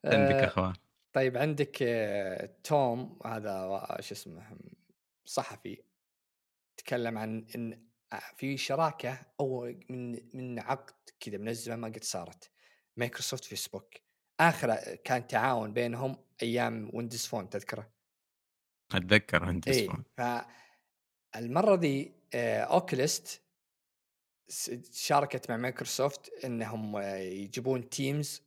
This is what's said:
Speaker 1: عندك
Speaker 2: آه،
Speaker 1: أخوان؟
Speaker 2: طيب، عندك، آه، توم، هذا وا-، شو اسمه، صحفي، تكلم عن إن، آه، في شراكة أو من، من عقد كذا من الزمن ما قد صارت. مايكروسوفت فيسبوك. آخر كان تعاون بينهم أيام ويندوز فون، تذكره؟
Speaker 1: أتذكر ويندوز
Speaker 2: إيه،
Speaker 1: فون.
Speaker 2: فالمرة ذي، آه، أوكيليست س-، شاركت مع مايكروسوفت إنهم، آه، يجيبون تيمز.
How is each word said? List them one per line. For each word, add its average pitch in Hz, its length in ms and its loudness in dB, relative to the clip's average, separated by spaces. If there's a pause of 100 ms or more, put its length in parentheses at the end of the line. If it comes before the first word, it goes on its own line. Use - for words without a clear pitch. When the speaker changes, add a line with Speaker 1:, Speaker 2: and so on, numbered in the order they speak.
Speaker 1:
عندك 139 300 8
Speaker 2:
آه، 135 120 6
Speaker 1:
أخوان؟ 92 260 2 (400)
Speaker 2:
طيب، 131 240 4
عندك، 143 440 2
آه، 104 800 0
توم، 131 640 2
هذا 104 400 -4
وا-، - 360 -4
شو - 140 -10
اسمه، - 420 -16 (680)
صحفي، - 580 -6 (920)
تكلم 117 400 -2
عن 110 380 -4
إن، 113 300 -8 (280)
آه، 104 80 -6 (160)
في 135 200 -2
شراكة 135 600 0 (200)
أو 123 340 -2 (160)
من، 123 300 -6 (140)
من 127 260 -6
عقد - 340 -4 (260)
كذا 101 180 -8
من 107 120 -4
الزمن 117 260 -6
ما 117 120 -6
قد 110 160 -10
صارت. - 480 -8 (460)
مايكروسوفت - 480 -4
فيسبوك. - 480 -10 (460)
آخر 135 560 4
كان 123 320 -2
تعاون 113 460 2
بينهم 120 440 -2 (240)
أيام 117 520 0
ويندوز 117 320 -4
فون، 101 240 -4
تذكره؟ 101 420 -8 (1000)
Speaker 1:
أتذكر 90 520 6
ويندوز 90 320 2
Speaker 2:
إيه، 101 120 2
Speaker 1:
فون. - 140 -6 (1300)
Speaker 2:
فالمرة 151 420 4
ذي، 143 400 0 (180)
آه، 113 260 2
أوكيليست 160 840 2 (1040)
س-، - 240 -6 (220)
شاركت 143 560 2
مع 117 80 0
مايكروسوفت 127 720 -2 (160)
إنهم، 110 500 -4
آه، 98 200 -2
يجيبون 101 760 -4
تيمز. 139 580 -4